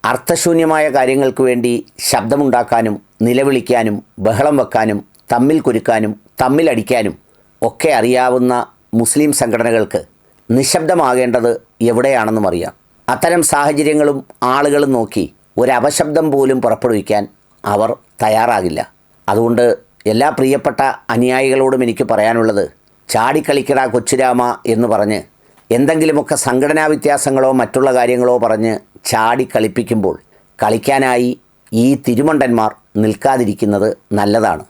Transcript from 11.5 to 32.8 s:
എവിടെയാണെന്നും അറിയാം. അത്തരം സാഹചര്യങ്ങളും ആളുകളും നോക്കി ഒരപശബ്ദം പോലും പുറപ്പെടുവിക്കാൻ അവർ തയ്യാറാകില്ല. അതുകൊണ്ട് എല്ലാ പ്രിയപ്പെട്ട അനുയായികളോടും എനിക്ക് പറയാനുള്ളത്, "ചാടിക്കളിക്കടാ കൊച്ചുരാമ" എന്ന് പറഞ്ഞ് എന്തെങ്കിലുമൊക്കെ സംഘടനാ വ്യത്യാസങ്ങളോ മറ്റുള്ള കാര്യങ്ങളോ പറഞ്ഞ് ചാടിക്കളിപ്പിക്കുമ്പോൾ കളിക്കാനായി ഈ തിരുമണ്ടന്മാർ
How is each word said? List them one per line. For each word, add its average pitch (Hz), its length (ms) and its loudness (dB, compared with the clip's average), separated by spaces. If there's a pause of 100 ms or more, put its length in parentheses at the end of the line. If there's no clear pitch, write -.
എവിടെയാണെന്നും 113 580 0
അറിയാം. 87 240 -6 (340)
അത്തരം 170 340 0 (100)
സാഹചര്യങ്ങളും 147 680 0 (360)
ആളുകളും 143 440 2
നോക്കി 107 280 -4 (360)
ഒരപശബ്ദം 147 720 0
പോലും 131 320 2
പുറപ്പെടുവിക്കാൻ 107 580 0 (400)
അവർ 104 260 0 (340)
തയ്യാറാകില്ല. 110 580 0 (460)
അതുകൊണ്ട് 117 380 2 (460)
എല്ലാ 120 160 2 (100)
പ്രിയപ്പെട്ട 135 440 0 (340)
അനുയായികളോടും 131 720 0
എനിക്ക് 113 240 -2
പറയാനുള്ളത്, 110 520 2 (460)
"ചാടിക്കളിക്കടാ 139 760 0 (100)
കൊച്ചുരാമ" 123 480 0 (320)
എന്ന് 117 180 0
പറഞ്ഞ് 104 260 0 (500)
എന്തെങ്കിലുമൊക്കെ 151 680 0 (120)
സംഘടനാ 147 440 0
വ്യത്യാസങ്ങളോ 139 580 0 (120)
മറ്റുള്ള 131 340 0
കാര്യങ്ങളോ 123 480 2
പറഞ്ഞ് 110 300 0 (360)
ചാടിക്കളിപ്പിക്കുമ്പോൾ 110 1080 -2 (440)
കളിക്കാനായി 123 720 0 (400)
ഈ 113 140 2 (200)
തിരുമണ്ടന്മാർ 127 680 2 (320)